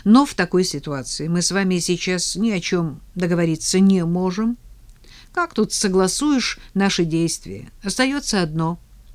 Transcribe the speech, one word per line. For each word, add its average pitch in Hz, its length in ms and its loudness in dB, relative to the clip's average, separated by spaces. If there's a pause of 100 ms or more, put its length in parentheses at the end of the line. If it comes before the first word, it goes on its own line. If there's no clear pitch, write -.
Но 247 220 8
в - 80 -4
такой 185 320 2
ситуации 147 640 -6
мы 175 120 0
с 170 100 -2
вами 185 280 0
сейчас 180 560 -2
ни 214 160 0
о 190 80 -2
чем 165 400 -2 (160)
договориться 175 640 0
не 190 240 6
можем. 185 540 -2 (760)
Как 339 220 -2
тут - 180 0
согласуешь 202 880 0 (140)
наши 190 320 0
действия? 160 640 -4 (140)
Остается 254 580 -2
одно. 160 360 -2 (380)